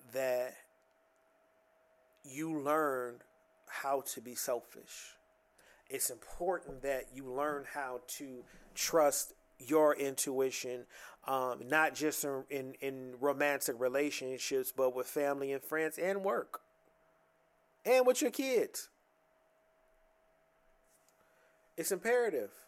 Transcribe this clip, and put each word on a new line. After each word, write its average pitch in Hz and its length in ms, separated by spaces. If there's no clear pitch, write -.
that 127 440
you 151 340
learn 135 600
how 139 380
to - 120
be 117 160
selfish. - 800
It's 135 200
important 139 720
that 131 320
you 131 180
learn 143 320
how 127 280
to 131 260
trust - 600
your 147 360
intuition, 131 880
um, 131 440
not 156 260
just 147 300
in, 135 240
in, 135 320
in 131 400
romantic 139 580
relationships, 131 960
but 127 180
with 127 140
family 143 460
and 135 100
friends 156 340
and 190 240
work. 196 380
And 254 200
with 247 160
your 302 100
kids. 262 580
It's 165 160
imperative. 190 580